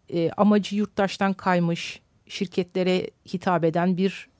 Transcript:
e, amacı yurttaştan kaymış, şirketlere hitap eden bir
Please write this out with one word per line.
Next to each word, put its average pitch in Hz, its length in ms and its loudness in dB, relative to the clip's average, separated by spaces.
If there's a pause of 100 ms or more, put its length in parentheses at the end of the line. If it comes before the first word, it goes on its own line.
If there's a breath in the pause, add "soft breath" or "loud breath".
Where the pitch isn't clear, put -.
(120)
e, 165 180 0
amacı 208 460 2
yurttaştan 196 560 0
kaymış, 175 680 -2 (260)
şirketlere 185 840 -2 (240)
hitap 175 300 0
eden 175 320 2
bir 185 320 -2 (120)